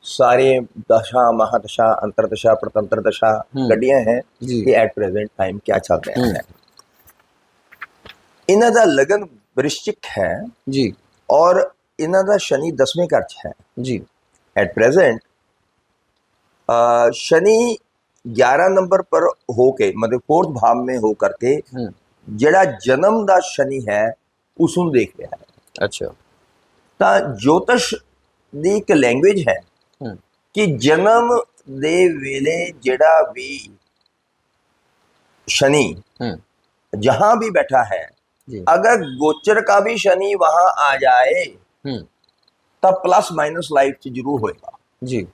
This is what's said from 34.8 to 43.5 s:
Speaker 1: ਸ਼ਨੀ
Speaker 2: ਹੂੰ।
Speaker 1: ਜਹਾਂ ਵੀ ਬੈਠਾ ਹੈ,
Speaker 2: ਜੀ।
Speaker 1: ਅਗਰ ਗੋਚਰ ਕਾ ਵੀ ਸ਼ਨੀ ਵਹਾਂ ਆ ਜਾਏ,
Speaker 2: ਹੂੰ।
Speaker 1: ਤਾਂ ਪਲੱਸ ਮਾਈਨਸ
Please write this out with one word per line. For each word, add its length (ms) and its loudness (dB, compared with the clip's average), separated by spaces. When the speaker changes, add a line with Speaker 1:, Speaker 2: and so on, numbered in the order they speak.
Speaker 1:
ਸ਼ਨੀ 460 0
Speaker 2:
ਹੂੰ। 460 -12
Speaker 1:
ਜਹਾਂ 360 2
ਵੀ 140 -4
ਬੈਠਾ 340 0
ਹੈ, 260 -8
Speaker 2:
ਜੀ। 240 -12
Speaker 1:
ਅਗਰ 240 2
ਗੋਚਰ 640 -2
ਕਾ 180 2
ਵੀ 180 -2
ਸ਼ਨੀ 380 0
ਵਹਾਂ 320 2
ਆ 300 0
ਜਾਏ, 600 0
Speaker 2:
ਹੂੰ। 220 -10
Speaker 1:
ਤਾਂ 100 4
ਪਲੱਸ 400 0
ਮਾਈਨਸ 420 -6